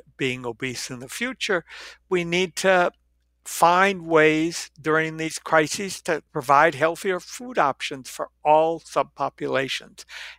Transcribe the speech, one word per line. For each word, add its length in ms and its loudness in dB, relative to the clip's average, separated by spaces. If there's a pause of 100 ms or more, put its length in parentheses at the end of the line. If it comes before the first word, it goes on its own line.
(160)
being 300 -6
obese 440 -8
in 100 -12
the 100 -16
future, 560 -4 (420)
we 160 0
need 340 -2
to 360 2 (500)
find 640 2
ways 640 2 (100)
during 360 -2
these 200 -8
crises 640 0
to 300 -4
provide 420 4
healthier 460 -2
food 400 -10
options 500 -2
for 200 -10 (140)
all 360 4
subpopulations 1200 -6 (360)